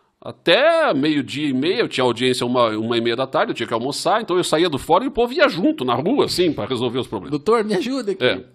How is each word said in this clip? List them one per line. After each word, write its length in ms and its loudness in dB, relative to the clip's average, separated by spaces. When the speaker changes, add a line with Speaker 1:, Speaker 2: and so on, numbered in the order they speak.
Speaker 1:
Até 760 2
meio-dia 540 -2
e 60 -2
meia, 280 0
eu 60 -2
tinha 160 -2
audiência 420 0
uma, 240 2
uma 280 -2
e 40 2
meia 140 0
da 120 -2
tarde, 240 0
eu 40 -8
tinha 120 -6
que 60 -6
almoçar, 480 0
então 140 -2
eu 80 2
saía 240 0
do 120 -4
fórum 260 2
e 20 -2
o 40 -8
povo 220 0
ia 140 4
junto, 380 0
na 80 0
rua, 320 2
assim, 260 0
pra 140 -4
resolver 320 -2
os 100 -2
problemas. 220 -8
Speaker 2:
Doutor, 340 0
me 120 -2
ajuda 380 -2
aqui. 120 -6
Speaker 1:
É, 120 2